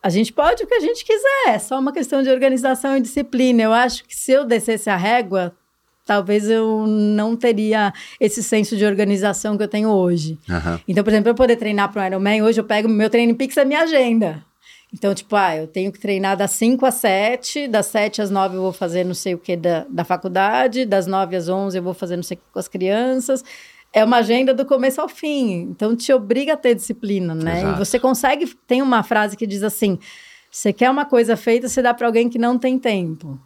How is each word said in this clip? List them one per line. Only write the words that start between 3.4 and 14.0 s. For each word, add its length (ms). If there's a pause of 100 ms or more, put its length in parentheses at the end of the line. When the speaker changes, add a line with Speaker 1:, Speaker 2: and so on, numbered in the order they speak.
Speaker 1:
Eu 100
acho 320
que 120
se 160
eu 140
descesse 420
a 80
régua, 580 (520)
talvez 420
eu 380
não 500
teria 560 (260)
esse 240
senso 340
de 100
organização 720
que 40
eu 60
tenho 220
hoje. 480 (100)
Speaker 2:
Aham. 400
Speaker 1:
Então, 160
por 60
exemplo, 140
pra 80
eu 40
poder 200
treinar 360
pro 120
Ironman, 380
hoje 160
eu 60
pego 240
meu 220
treino 240
Peaks 220
da 80
minha 180
agenda. 600 (500)